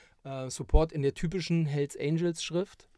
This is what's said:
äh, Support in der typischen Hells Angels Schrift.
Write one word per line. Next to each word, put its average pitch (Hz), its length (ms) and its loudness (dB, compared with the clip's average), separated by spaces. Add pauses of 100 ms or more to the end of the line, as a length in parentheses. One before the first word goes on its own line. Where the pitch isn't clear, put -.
(240)
äh, 131 260 -8
Support 156 420 4
in 151 100 -4
der 139 120 2
typischen 165 520 0
Hells 143 320 -2
Angels 165 460 -2
Schrift. - 540 -6